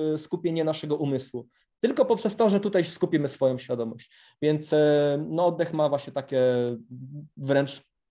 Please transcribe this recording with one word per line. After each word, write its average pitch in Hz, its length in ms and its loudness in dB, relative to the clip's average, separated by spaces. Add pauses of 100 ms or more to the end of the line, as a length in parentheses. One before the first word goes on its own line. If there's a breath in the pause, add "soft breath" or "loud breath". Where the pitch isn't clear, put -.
(160)
y, - 20 -2
skupienie 165 460 -2
naszego 151 320 -2
umysłu. 135 520 -4 (320)
Tylko 254 260 2
poprzez 226 300 0
to, 220 140 4
że 196 100 4
tutaj 196 240 2
skupimy 160 440 0
swoją 131 300 0
świadomość. 117 560 -8 (280 soft breath)
Więc, 151 320 0
e, 147 560 4
no, 165 160 0
oddech 170 280 0
ma 151 160 2
właśnie 139 240 -4
takie 135 280 -2 (960)
wręcz 139 440 0 (300)